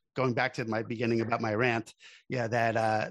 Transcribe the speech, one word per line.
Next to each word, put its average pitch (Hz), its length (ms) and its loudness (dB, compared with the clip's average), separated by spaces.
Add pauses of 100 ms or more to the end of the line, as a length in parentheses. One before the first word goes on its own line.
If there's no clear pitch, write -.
(160)
going 131 200 0
back 127 180 0
to 127 120 -6
my 110 180 -2
beginning 117 380 0
about 113 200 0
my 110 140 0
rant, 117 360 0 (380)
yeah, 127 180 -2
that, 113 300 2
uh, 110 340 2